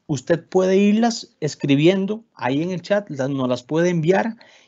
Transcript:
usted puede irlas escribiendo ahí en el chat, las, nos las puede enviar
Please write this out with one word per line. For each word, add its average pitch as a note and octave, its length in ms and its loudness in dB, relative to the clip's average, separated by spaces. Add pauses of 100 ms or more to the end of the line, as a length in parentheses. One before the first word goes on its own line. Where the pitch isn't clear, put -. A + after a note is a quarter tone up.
usted D#3+ 400 -2
puede F#3 320 2
irlas A3 600 0
escribiendo F3+ 840 0 (120)
ahí C3 260 -2
en F3 80 -4
el F3 140 -8
chat, G3+ 260 -2
las, C3+ 220 -4
nos C3 180 -2
las B2 140 -4
puede E3 260 0
enviar F#3 480 0 (300)